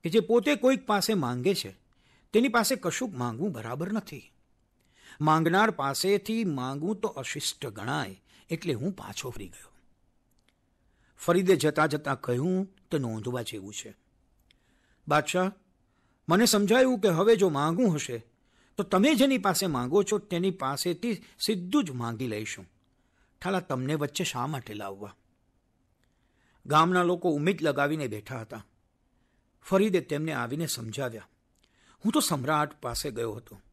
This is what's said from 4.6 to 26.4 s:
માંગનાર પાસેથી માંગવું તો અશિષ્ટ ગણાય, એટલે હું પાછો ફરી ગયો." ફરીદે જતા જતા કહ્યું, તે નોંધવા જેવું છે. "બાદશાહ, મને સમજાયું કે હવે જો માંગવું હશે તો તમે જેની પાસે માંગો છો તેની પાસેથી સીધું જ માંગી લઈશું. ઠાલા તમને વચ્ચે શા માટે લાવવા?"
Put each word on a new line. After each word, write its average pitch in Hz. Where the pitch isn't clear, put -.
માંગનાર 165
પાસેથી 196
માંગવું 143
તો 208
અશિષ્ટ -
ગણાય, 107
એટલે 160
હું 135
પાછો 101
ફરી 101
ગયો." -
ફરીદે 180
જતા 151
જતા 143
કહ્યું, 175
તે 165
નોંધવા 120
જેવું 104
છે. -
"બાદશાહ, 180
મને 202
સમજાયું 226
કે 208
હવે 196
જો 190
માંગવું 165
હશે 120
તો 202
તમે 226
જેની 262
પાસે 190
માંગો 143
છો 208
તેની 185
પાસેથી 170
સીધું 208
જ 156
માંગી 120
લઈશું. 107
ઠાલા 185
તમને 143
વચ્ચે 147
શા 127
માટે 123
લાવવા?" 101